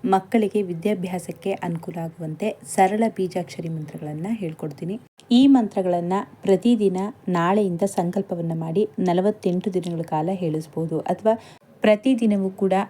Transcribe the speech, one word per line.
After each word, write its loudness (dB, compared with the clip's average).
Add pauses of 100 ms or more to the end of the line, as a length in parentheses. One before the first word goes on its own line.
ಮಕ್ಕಳಿಗೆ 2
ವಿದ್ಯಾಭ್ಯಾಸಕ್ಕೆ -4
ಅನುಕೂಲ -6
ಆಗುವಂತೆ -6
ಸರಳ 2 (120)
ಬೀಜಾಕ್ಷರಿ -6
ಮಂತ್ರಗಳನ್ನ -8
ಹೇಳ್ಕೊಡ್ತೀನಿ. -8 (320)
ಈ 8
ಮಂತ್ರಗಳನ್ನ 2 (280)
ಪ್ರತಿದಿನ 2 (300)
ನಾಳೆಯಿಂದ 2
ಸಂಕಲ್ಪವನ್ನ -2
ಮಾಡಿ 0 (100)
ನಲವತ್ತೆಂಟು 0
ದಿನಗಳ -2
ಕಾಲ -2
ಹೇಳಿಸ್ಬೋದು, -4
ಅಥವಾ 0 (480)
ಪ್ರತಿದಿನವೂ 2
ಕೂಡ 0 (160)